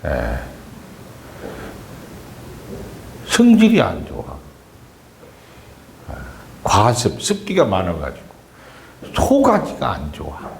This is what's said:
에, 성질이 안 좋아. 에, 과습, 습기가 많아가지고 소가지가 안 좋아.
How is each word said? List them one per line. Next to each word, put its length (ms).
에, 40
성질이 560
안 260
좋아. 160
에, 40
과습, 580
습기가 440
많아가지고 580
소가지가 800
안 200
좋아. 260